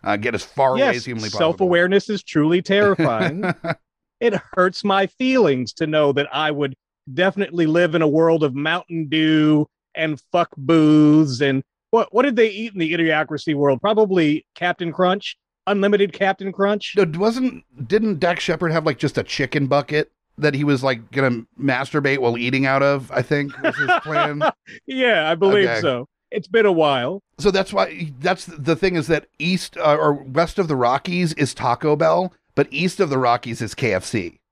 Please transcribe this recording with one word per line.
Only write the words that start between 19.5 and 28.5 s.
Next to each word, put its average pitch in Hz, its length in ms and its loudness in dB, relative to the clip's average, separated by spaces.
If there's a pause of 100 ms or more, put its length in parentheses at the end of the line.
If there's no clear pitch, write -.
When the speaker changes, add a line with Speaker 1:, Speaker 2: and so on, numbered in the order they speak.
Speaker 1:
bucket 143 440 -2 (260)
that 147 160 0
he 143 120 -2
was, 139 180 2
like, 120 280 -4
gonna 127 320 0 (140)
masturbate 139 640 -2
while 120 180 0
eating 127 280 0
out 135 180 2
of, 139 300 0
I 127 80 0
think 143 400 -4
was 320 160 -2
his - 120 -2 (140)
plan? 302 400 -2 (220)
Speaker 2:
<laughs> - 200 -20
Yeah, 233 460 0
I 170 40 2
believe 196 340 4
Speaker 1:
Okay. 113 120 0
Speaker 2:
so. 131 260 -2 (220)
It's - 200 -6
been 208 180 2
a 196 60 4
while. 151 500 0 (160)
Speaker 1:
So 202 120 2
that's 190 200 -2
why, 180 480 -4
that's 180 280 -2
the 156 280 -2